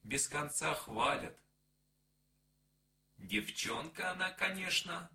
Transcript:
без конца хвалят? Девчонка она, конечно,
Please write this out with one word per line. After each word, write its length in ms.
без 240
конца 460
хвалят? 680
Девчонка 960
она, 200
конечно, 840